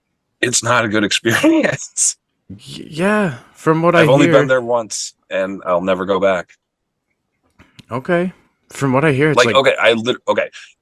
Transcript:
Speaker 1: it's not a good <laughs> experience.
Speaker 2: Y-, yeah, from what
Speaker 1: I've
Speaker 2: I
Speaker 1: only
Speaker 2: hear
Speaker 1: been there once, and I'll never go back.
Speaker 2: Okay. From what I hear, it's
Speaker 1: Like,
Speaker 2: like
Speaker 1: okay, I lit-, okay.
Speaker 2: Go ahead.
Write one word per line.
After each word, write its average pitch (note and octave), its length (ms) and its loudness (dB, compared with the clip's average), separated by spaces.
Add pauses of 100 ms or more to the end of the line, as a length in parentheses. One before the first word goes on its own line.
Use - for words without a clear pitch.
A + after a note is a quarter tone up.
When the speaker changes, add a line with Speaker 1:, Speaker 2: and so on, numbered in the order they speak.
(400)
Speaker 1:
it's B2 220 -2
not A#2 220 0
a A2 40 -4
good G#2 160 0
<laughs> G2 60 -2
experience. - 1040 -2 (320)
Speaker 2:
Y-, G2 80 -18 (320)
yeah, F3+ 500 -2 (160)
from D#3+ 280 0
what E3+ 140 2
Speaker 1:
I've E3 120 6
Speaker 2:
I B2+ 40 6
Speaker 1:
only C#3+ 140 4
Speaker 2:
hear E3 80 2
Speaker 1:
been D3 140 4
there C3 120 2
once, A#2 540 -4 (140)
and F#2+ 380 -6
I'll F2+ 140 0
never F#2 240 -2
go F#2+ 160 -2
back. F#2+ 320 -2 (1400)
Speaker 2:
Okay. F3 420 -2 (380)
From C#3 220 -2
what C3+ 120 2
I D#3 80 4
hear, C#3+ 180 2
it's C#3 60 0
Speaker 1:
Like, B2 120 4
Speaker 2:
like A2 80 2
Speaker 1:
okay, C3 240 2
I A2 120 4
lit-, A2+ 240 -2 (120)
okay. G#2 60 2
Speaker 2:
Go G#2 80 -2
ahead. C#2 80 -8 (320)